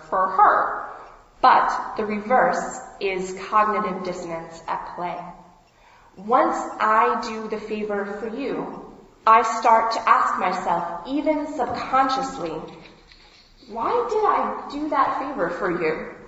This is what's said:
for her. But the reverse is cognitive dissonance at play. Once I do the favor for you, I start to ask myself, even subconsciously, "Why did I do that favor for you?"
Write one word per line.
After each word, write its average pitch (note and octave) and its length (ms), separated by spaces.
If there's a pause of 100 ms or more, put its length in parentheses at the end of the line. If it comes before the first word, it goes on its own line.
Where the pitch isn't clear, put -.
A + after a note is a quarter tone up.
(100)
for F#3+ 180
her. - 560 (560)
But - 560
the G#3+ 80
reverse - 760 (200)
is F#3 380 (100)
cognitive G3 540
dissonance E3+ 680
at - 260
play. F3 240 (1000)
Once A#3+ 400 (240)
I A3 420
do A3 260
the G#3+ 120
favor G#3 440 (160)
for A3+ 80
you, A3 640 (340)
I A3+ 160
start A3+ 500
to - 160
ask - 300
myself, F3+ 680
even D4 480
subconsciously, A#3 1080 (1080)
"Why A4+ 400
did G#4 140
I - 460
do D4 180
that C#4 320
favor B3 300
for F#3 200
you?" E3 440 (140)